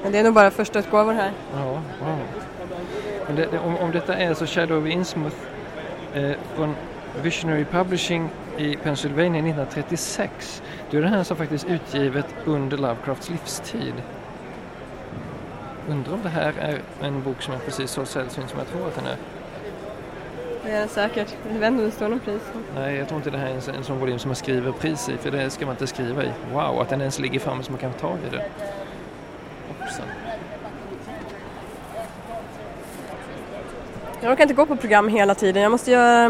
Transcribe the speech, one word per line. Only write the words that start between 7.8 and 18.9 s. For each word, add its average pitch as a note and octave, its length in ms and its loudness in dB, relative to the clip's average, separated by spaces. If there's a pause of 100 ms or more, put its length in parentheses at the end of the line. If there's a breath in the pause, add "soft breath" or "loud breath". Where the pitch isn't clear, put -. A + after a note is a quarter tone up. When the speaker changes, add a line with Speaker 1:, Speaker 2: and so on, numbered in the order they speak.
Speaker 2:
i D3 180 0
Pennsylvania D3+ 680 2
nittonhundratrettiosex, - 1200 -2 (300 loud breath)
då D3 60 2
är D3+ 40 6
det E3 60 4
här G3 160 4
som E3+ 140 -2
faktiskt D#3 280 -2
utgivet C#3+ 600 2 (200)
under C#3+ 320 2
Lovecrafts C3 520 -2
livstid. - 640 -4 (2000)
Undrar C#3+ 240 -2
om G#3 100 -4
det F3+ 60 -2
här D#3 300 0
är D3+ 200 -2 (220)
en C#3 220 -2
bok C3+ 180 -4
som C3+ 120 -6
är C3 60 -4
precis C3 320 -4
så C3+ 140 -2
sällsynt C3 440 -6
som C#3+ 100 -6
jag C3 80 -4
tror F3+ 200 -4
att - 80 -4